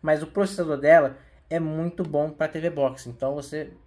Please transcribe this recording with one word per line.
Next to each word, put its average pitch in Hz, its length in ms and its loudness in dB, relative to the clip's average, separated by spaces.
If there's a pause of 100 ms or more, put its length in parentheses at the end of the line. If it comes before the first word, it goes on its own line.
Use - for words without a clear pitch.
mas 156 200 2
o 160 60 -8
processador 180 480 -2
dela 143 420 6 (320)
é 165 80 -2
muito 165 460 -4
bom 151 260 -2
pra 156 200 -4
T 160 100 -12
V 170 100 -2
Box, 139 380 -2
então 135 280 -6
você 147 360 -10 (160)